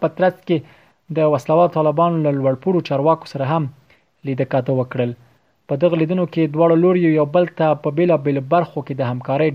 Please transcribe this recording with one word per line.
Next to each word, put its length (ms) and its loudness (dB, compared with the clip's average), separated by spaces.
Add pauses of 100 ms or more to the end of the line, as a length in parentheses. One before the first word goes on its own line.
په 160 -4
ترڅ 200 0
کې 380 -4 (320)
د 220 0
وسلوال 400 2
طالبانو 520 0
له 100 2
لوړپوړو 540 0
چارواکو 420 0
سره 180 -6
هم 160 0 (600)
لیده 280 -2
کاته 240 0
وکړل. 340 -2 (600)
په 120 -4
دغه 200 2
لیدنو 240 0
کې 280 -2
دواړو 300 4
لوریو 300 4
یو 120 2
بل 220 0 (140)
ته 180 2
په 180 -4
بیلابیلو 540 0
برخو 320 -2
کې 160 -10
د 100 -2
همکارۍ 460 -2